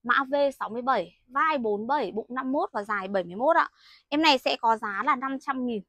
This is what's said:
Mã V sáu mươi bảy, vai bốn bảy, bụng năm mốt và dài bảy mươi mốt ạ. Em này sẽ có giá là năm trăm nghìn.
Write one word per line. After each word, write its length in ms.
Mã 220
V 100
sáu 100
mươi 140
bảy, 320
vai 320
bốn 280
bảy, 260
bụng 160
năm 240
mốt 200
và 100
dài 260
bảy 160
mươi 120
mốt 200
ạ. 120
Em 140
này 160
sẽ 180
có 200
giá 280
là 120
năm 240
trăm 260
nghìn. 220